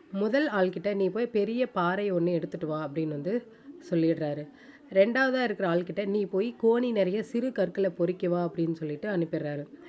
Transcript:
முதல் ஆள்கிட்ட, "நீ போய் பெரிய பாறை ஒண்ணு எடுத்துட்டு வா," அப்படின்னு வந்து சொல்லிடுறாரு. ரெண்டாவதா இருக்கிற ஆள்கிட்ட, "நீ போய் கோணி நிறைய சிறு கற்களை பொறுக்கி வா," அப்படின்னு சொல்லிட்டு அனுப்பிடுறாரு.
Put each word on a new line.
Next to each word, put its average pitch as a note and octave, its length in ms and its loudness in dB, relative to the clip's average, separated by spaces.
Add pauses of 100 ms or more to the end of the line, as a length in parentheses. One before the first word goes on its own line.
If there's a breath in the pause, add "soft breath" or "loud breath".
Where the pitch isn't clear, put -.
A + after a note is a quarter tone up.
(120 loud breath)
முதல் A3 380 2
ஆள்கிட்ட, F#3+ 460 0
"நீ F#3+ 140 2
போய் A3+ 180 -2
பெரிய A#3 400 0
பாறை F#3+ 460 0
ஒண்ணு F3 200 2
எடுத்துட்டு E3 340 -4
வா," D3+ 220 -4
அப்படின்னு D#3 180 -2
வந்து F3 400 -4 (420 loud breath)
சொல்லிடுறாரு. D#3+ 580 0 (440 loud breath)
ரெண்டாவதா B3 520 4
இருக்கிற F#3+ 320 0
ஆள்கிட்ட, F3+ 300 -2
"நீ G3+ 200 0
போய் G#3 380 -2
கோணி A#3+ 280 4
நிறைய G3+ 320 2
சிறு A#3 280 -2
கற்களை F#3+ 380 0
பொறுக்கி F3+ 380 -2
வா," F3 240 0
அப்படின்னு E3 220 -2
சொல்லிட்டு D#3 360 -6
அனுப்பிடுறாரு. D3+ 580 -2 (220 loud breath)